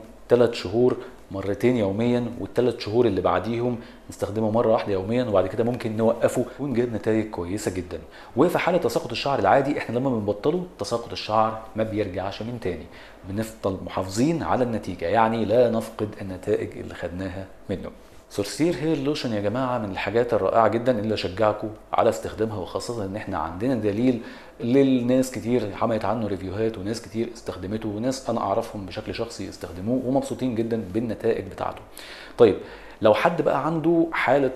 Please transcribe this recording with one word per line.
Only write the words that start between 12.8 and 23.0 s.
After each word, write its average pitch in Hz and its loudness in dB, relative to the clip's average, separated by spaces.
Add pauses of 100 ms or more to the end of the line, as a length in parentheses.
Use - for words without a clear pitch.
بنفضل 98 -4
محافظين 113 0
على 107 2
النتيجه، 101 -4
يعني 113 4
لا 117 4
نفقد 110 -4 (120)
النتائج 101 -4
اللي 90 -12
خدناها 92 -8 (240)
منه. - -4 (400)
Sorceer 160 0
هير 156 0
Lotion 139 -2
يا 104 0
جماعه 123 0
من 107 -4
الحاجات 110 0
الرائعه 107 4
جدًا 117 2
اللي 107 0
اشجعكم 104 0 (240)
على 107 6
استخدامها، 107 -4
وخاصه 98 -6